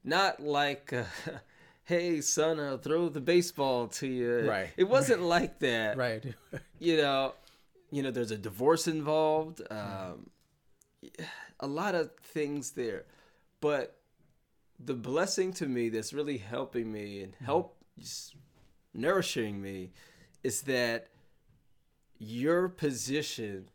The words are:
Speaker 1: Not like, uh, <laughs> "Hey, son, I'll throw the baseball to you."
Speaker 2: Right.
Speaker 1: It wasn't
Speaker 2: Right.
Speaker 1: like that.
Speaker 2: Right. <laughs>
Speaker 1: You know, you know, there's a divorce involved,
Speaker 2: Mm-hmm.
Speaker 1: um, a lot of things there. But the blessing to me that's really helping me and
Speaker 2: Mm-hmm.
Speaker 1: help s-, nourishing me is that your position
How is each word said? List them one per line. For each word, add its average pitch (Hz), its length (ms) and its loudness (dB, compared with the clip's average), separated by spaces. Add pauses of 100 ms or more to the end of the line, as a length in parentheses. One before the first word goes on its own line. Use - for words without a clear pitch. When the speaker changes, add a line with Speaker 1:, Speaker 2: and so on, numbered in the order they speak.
Speaker 1:
Not 180 360 2
like, 143 520 0
uh, 123 120 0 (220)
<laughs> - 580 -14
"Hey, 170 360 2
son, 156 400 2
I'll 139 180 -2
throw 165 300 2
the 147 120 -4
baseball 135 680 4
to - 180 -6
you." 120 420 2
Speaker 2:
Right. 95 280 0
Speaker 1:
It 185 80 6
wasn't 233 360 6
Speaker 2:
Right. 180 60 0
Speaker 1:
like 175 340 2
that. 113 360 2
Speaker 2:
Right. 120 280 -2 (280)
<laughs> - 260 -14
Speaker 1:
You 165 180 4
know, 139 380 2 (560)
you 143 120 -2
know, 135 100 0
there's 117 200 -2
a 107 40 -2
divorce 110 520 2
involved, 156 800 2
Speaker 2:
Mm-hmm. 98 420 -6
Speaker 1:
um, 62 180 -16 (1300)
a - 60 -8
lot 170 300 -2
of 156 140 0 (100)
things 147 520 -4
there. 113 320 -4 (560)
But 147 360 0 (800)
the 131 160 -4
blessing 170 600 0
to 165 120 -4
me 120 220 0
that's 110 240 -4
really 143 260 -4
helping 117 540 -4
me 101 300 -8
and 95 120 -12
Speaker 2:
Mm-hmm. - 100 -16
Speaker 1:
help 160 320 0 (240)
s-, - 320 -12 (640)
nourishing 120 640 0
me 95 300 -10 (540)
is - 180 -2
that 123 460 0 (1080)
your 143 500 0
position 127 1080 -4